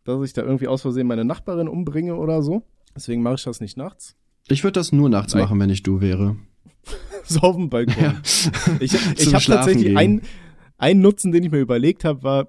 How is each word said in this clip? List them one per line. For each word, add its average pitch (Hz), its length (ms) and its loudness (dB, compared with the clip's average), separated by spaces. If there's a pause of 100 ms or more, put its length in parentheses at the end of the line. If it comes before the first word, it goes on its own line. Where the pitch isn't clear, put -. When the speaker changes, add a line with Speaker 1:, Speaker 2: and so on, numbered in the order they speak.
Speaker 1:
dass 131 180 -4
ich 135 100 -8
da 117 100 -6
irgendwie 131 260 -2
aus 131 140 -2
Versehen 127 240 -2
meine 113 180 -2
Nachbarin 170 440 -4
umbringe 165 480 -6
oder 160 260 -2
so. 175 200 -2 (320)
Deswegen 120 280 -6
mache 120 120 0
ich 131 100 -8
das 117 160 -10
nicht 104 160 -10
nachts. - 400 -16 (320)
Speaker 2:
Ich 139 160 0
würd 190 120 0
das 170 160 -2
nur 143 160 4
nachts 104 260 0
Speaker 1:
Nein. 98 100 4
Speaker 2:
machen, 101 160 0
wenn 98 100 2
ich 98 120 -2
du 95 180 0
wäre. 101 400 0
Speaker 1:
<laughs> - 60 -20 (760)
So 160 180 0
auf 180 140 4
dem 170 140 -2
Balkon. 117 340 0
Speaker 2:
Ja. 147 120 2 (680)
Speaker 1:
Ich, 135 140 0
Speaker 2:
<laughs> 220 200 0
Speaker 1:
ich - 40 -4
Speaker 2:
Zum 147 160 4
Speaker 1:
hab - 80 4
Speaker 2:
Schlafen 208 180 4
Speaker 1:
tatsächlich 131 280 4
Speaker 2:
gehen. 101 80 4
Speaker 1:
einen, 208 260 4 (560)
einen 185 240 4
Nutzen, 196 280 4
den 170 140 2
ich 165 80 -2
mir 143 80 0
überlegt 127 440 0
hab, 139 200 -2
war, 139 240 0